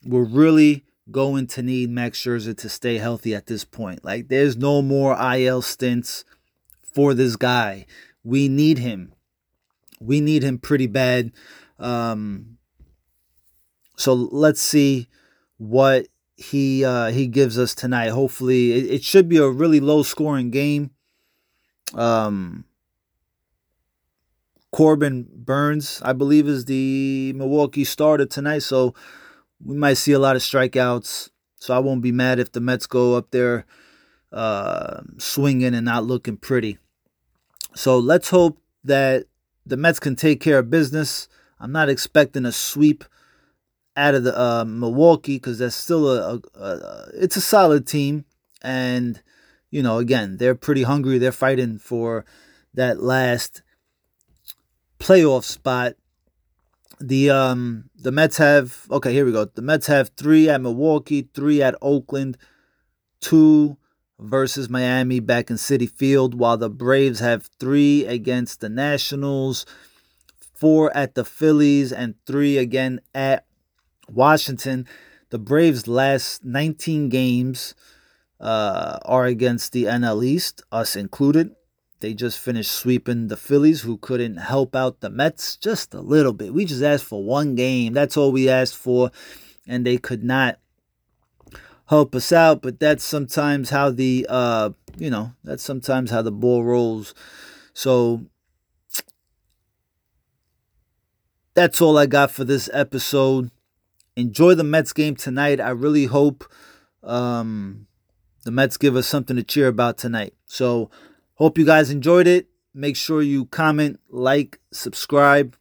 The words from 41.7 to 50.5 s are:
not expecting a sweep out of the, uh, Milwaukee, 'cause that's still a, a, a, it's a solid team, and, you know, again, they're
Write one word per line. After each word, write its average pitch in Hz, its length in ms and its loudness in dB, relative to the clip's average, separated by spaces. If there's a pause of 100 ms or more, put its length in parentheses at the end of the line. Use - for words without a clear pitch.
not 156 160 2
expecting 139 560 0
a 120 80 -4
sweep 147 500 0 (920)
out 143 180 2
of 127 80 0
the, 123 160 -2
uh, 117 240 0
Milwaukee, 127 760 2
'cause 123 180 -10
that's 120 180 -4
still 160 340 0
a, 113 260 -2
a, - 240 -16
a, 64 560 -12
it's 185 200 -2
a 196 60 -2
solid 175 440 4
team, 143 380 -4 (380)
and, 123 600 -4 (500)
you 147 120 -2
know, 113 140 0
again, 117 400 -2
they're 123 180 2